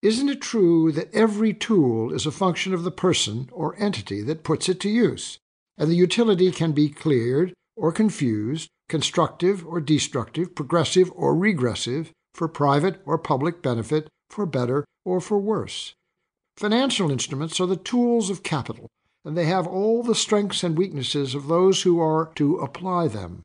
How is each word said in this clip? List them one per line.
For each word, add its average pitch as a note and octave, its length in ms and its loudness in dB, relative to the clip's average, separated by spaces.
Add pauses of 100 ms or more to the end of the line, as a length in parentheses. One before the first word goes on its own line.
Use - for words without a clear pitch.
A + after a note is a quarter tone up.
Isn't A3+ 260 2
it C#4 140 -4
true E3+ 500 4
that D3 220 -6
every G#3+ 400 2
tool B2+ 580 2
is - 140 -4
a D3+ 60 -4
function F#3+ 420 -2
of E3+ 100 -4
the F3 80 -4
person C3 640 -2
or D#3 260 -6
entity A#2+ 440 -4
that D#3 200 -6
puts D#3 240 -2
it F#3 140 -2
to G3+ 80 -2
use, G#3+ 500 0 (380)
and D3+ 120 0
the E3+ 60 4
utility F#3 560 4
can D#3+ 220 0
be D3 160 2
cleared C#3+ 640 0 (240)
or E3+ 160 0
confused, C#3 720 -2 (220)
constructive E3+ 760 0
or E3 140 -6
destructive, D3 760 -2
progressive E3 600 2
or C#3 180 2
regressive, D3+ 800 0 (220)
for E3 160 -4
private D3 560 2
or D#3 120 -2
public D#3 440 -2
benefit, C3 480 -2 (200)
for G#3 160 -4
better C3+ 380 -2 (220)
or F3+ 160 -2
for G#3 180 0
worse? G3 540 -4 (640)
Financial G#3+ 520 0
instruments C#3 520 -4
are F#3 40 2
the F#3 120 0
tools A#3+ 520 0
of F#3+ 140 -6
capital, - 440 -6 (360)
and D3+ 140 -6
they E3+ 80 0
have F3 200 0
all G#3 380 0
the A#3 120 2
strengths G3+ 480 0
and E3 140 0
weaknesses C#3+ 560 -2
of C#3 140 -8
those F#3 360 4
who E3+ 160 4
are D#3+ 360 0
to D3 220 2
apply F3 500 -4
them. F2+ 380 -8